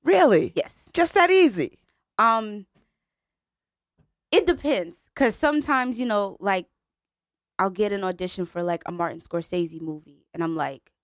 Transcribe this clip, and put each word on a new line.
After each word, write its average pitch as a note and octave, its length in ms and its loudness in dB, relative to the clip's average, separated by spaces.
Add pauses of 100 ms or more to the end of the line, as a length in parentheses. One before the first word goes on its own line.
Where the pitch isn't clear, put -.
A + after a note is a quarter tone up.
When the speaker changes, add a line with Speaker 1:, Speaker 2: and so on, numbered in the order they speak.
Speaker 1:
Really? D4 520 4
Speaker 2:
Yes. - 360 -8
Speaker 1:
Just E4+ 220 2
that F4+ 160 4
easy? C4 480 2 (400)
Speaker 2:
Um, G#3+ 480 0 (1700)
it F4+ 140 4
depends, C4 520 -2 (160)
'cause A#3+ 220 0
sometimes, C#4 640 0
you B3 60 -2
know, G3+ 340 -2
like, F#3+ 260 -2 (920)
I'll F#3+ 120 0
get G3+ 220 -2
an G3 100 -4
audition F3+ 440 -4
for, F3 160 -8
like, E3+ 240 -4
a - 60 -8
Martin E3+ 280 -6
Scorsese E3+ 600 -6
movie, D3+ 540 -12
and E3+ 80 -6
I'm E3 140 -4
like C#3 340 -8 (140)